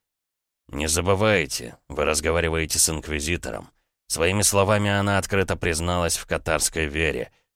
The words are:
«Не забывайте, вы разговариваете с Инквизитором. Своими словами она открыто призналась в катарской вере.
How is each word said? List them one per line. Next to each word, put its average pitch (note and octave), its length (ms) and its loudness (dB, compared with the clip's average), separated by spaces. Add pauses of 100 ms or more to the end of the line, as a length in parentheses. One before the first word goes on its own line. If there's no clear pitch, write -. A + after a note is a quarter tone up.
(680)
«Не D2+ 200 -4
забывайте, F2+ 880 0 (120)
вы C#2+ 160 -2
разговариваете D#2+ 760 0
с - 100 4
Инквизитором. D2+ 800 -6 (360)
Своими F#2 360 2
словами G2+ 480 4
она G2+ 280 2
открыто F#2+ 380 0
призналась E2+ 600 0
в - 100 -8
катарской D#2 600 -2
вере. C#2+ 440 -2 (260)